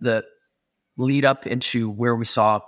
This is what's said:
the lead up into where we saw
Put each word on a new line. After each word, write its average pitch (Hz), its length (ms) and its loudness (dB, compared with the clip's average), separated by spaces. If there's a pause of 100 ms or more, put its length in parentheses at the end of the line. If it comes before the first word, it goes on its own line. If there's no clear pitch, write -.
the 113 240 0 (720)
lead 139 280 0
up 135 200 2
into 117 460 -2
where 117 240 0
we 113 100 -4
saw 107 440 2